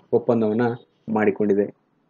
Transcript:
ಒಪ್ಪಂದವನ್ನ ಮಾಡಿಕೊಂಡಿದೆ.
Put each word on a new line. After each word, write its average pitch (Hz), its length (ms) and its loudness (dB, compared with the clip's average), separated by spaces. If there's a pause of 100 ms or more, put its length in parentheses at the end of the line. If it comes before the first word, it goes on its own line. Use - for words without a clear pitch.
(120)
ಒಪ್ಪಂದವನ್ನ 113 500 0 (500)
ಮಾಡಿಕೊಂಡಿದೆ. 104 720 0 (240)